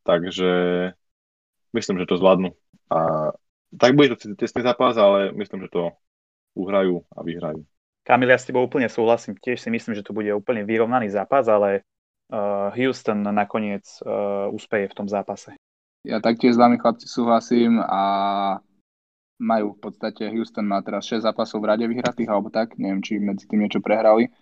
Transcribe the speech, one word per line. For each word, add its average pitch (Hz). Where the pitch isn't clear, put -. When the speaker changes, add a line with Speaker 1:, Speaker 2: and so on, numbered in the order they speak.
Speaker 1:
takže 90
myslím, 104
že 90
to 90
zvládnu. 92
A 80
tak 127
bude 131
to 107
tesný 120
zápas, 123
ale 98
myslím, 95
že -
to 90
uhrajú 95
a -
vyhrajú. 82
Speaker 2:
Kamil, 127
ja 123
s -
tebou 127
úplne 123
súhlasím. 113
Tiež 123
si -
myslím, 113
že 101
to 104
bude 104
úplne 104
vyrovnaný 113
zápas, 113
ale, 101
eh, 101
Houston 117
nakoniec, 104
eh, 101
úspeje 104
v -
tom 101
zápase. 101
Speaker 3:
Ja 110
taktiež 117
s 120
vami, 120
chlapci, -
súhlasím 117
a 98
majú 107
v -
podstate, 104
Houston 110
má 98
teraz 104
šesť 110
zápasov 110
v 107
rade 117
vyhratých, 120
alebo 104
tak, 113
neviem, 98
či 107
medzi 101
tým 104
niečo 101
prehrali. 110